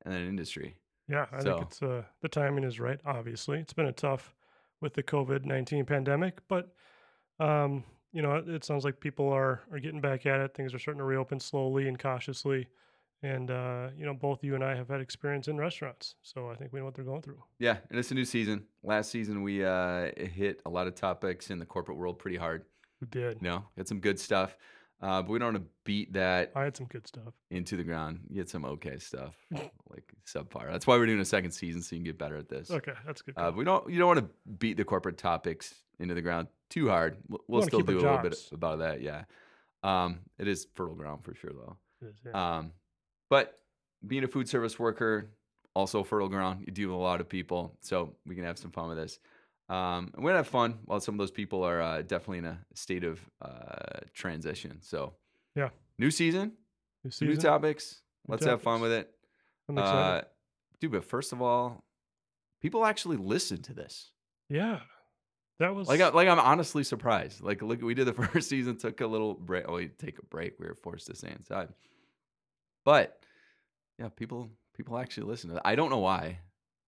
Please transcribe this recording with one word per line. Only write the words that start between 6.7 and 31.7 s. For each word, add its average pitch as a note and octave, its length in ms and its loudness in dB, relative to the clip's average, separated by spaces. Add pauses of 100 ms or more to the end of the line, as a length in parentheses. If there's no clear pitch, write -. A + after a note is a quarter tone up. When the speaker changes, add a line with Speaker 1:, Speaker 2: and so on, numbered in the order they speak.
Speaker 2:
um, D3 440 4 (280)
you E3 100 -2
know, C#3+ 140 4
it, E3 120 -2
it E3 160 -6
sounds C#3+ 220 0
like C3+ 140 -2
people C#3+ 300 0
are, C3+ 320 4 (100)
are D3+ 80 -8
getting D3+ 220 -8
back C3+ 240 0
at C3+ 140 4
it. C3+ 140 -2
Things C3 200 -6
are B2+ 60 -6
starting D3 200 -4
to C#3 60 -4
reopen C3+ 340 0
slowly C3+ 480 0
and B2+ 120 -2
cautiously. C3 680 -2 (560)
And, C3 260 -2
uh, B2 480 -4
you D3+ 80 -8
know, C#3+ 80 -4
both C#3 300 -2
you C#3 120 0
and C3 80 0
I C3+ 120 0
have B2 120 -6
had C3+ 140 -4
experience C#3+ 460 -4
in D3+ 100 -2
restaurants, D3 640 -6
so B2 280 -12
I A#2 60 -10
think C3+ 160 -12
we C3+ 80 -8
know C3 60 -6
what C3+ 80 -8
they're C3 120 -10
going C#3 180 -6
through. C#3 180 -18 (180)
Speaker 1:
Yeah, A#2 180 4 (120)
and - 80 -4
it's B2 140 0
a - 20 0
new C3 120 2
season. G#2+ 400 0 (180)
Last G#2+ 260 2
season, G#2 320 -4
we, G2 240 0
uh, F2+ 500 2
hit F#2+ 500 -2
a E2 40 -6
lot F2+ 180 0
of F2+ 80 -6
topics F#2 540 -2
in F#2 80 -6
the E2+ 80 -8
corporate E2+ 320 -8
world F2 220 -6
pretty F#2 180 -6
hard. E2+ 280 -4 (360)
Speaker 2:
We B2+ 60 -8
did. A#2+ 340 -6
Speaker 1:
You - 60 -2
know, G2 180 -2 (100)
got F#2 120 -8
some G#2 120 -4
good G2 200 2
stuff, F#2+ 360 0 (460)
uh, F#2+ 220 0
but F2+ 80 -6
we A2+ 80 0
don't A#2 160 0
wanna F#2 100 -4 (200)
beat G2+ 280 -4
that F#2 420 2
Speaker 2:
I C3+ 100 -2
had C#3+ 120 -6
some C3 80 -10
good A#2+ 220 -14
stuff. A#2 260 -16 (160)
Speaker 1:
into F2+ 280 -4
the F2 60 -2
ground. D#2+ 360 -4 (100)
You G2 120 -6
had E2 80 -8
some E2 140 -6
okay C2+ 360 -8
stuff, C2+ 340 -10 (100)
Speaker 2:
<laughs> - 80 -20 (380)
Speaker 1:
like - 240 -20 (140)
subpar. C2+ 440 -10
That's E2+ 140 -4
why B2 120 10
we're A#2 100 6
doing A2 120 4
a F#2+ 60 2
second F#2 260 2
season, E2+ 300 -6